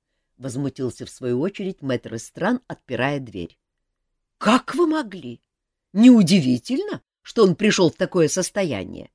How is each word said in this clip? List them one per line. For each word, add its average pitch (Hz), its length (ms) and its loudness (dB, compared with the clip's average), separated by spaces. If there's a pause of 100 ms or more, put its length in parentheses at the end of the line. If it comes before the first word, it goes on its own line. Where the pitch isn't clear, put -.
(380)
возмутился 131 680 -8
в - 40 -16
свою 123 300 -4
очередь 190 420 -6
мэтр 123 340 -6
Эстран, 185 520 -4
отпирая 135 520 -6
дверь. 95 380 -12 (800)
«Как - 380 0
вы 339 120 2
могли? 190 540 -6 (520)
Неудивительно, 214 1080 4 (200)
что - 220 2
он 185 120 4
пришёл 190 340 2
в - 60 -12
такое 170 320 0
состояние. 131 880 -6